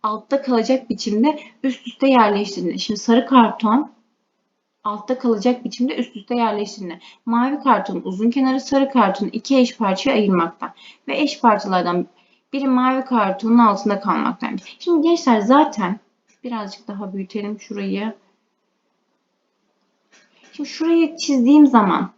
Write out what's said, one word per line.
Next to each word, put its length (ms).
altta 400
kalacak 480
biçimde 480
üst 240
üste 220
yerleştirilir. 680
Şimdi 220
sarı 260
karton 640
altta 340
kalacak 460
biçimde 320
üst 200
üste 180
yerleştirilir. 640
Mavi 360
kartonun 420
uzun 260
kenarı 300
sarı 300
kartonun 400
iki 280
eş 180
parçaya 360
ayırmakta 640
ve 100
eş 220
parçalardan 680
biri 160
mavi 360
kartonun 540
altında 420
kalmaktaymış. 760
Şimdi 240
gençler, 380
zaten 600
birazcık 440
daha 240
büyütelim 480
şurayı. 540
Şimdi 160
şurayı 480
çizdiğim 500
zaman 520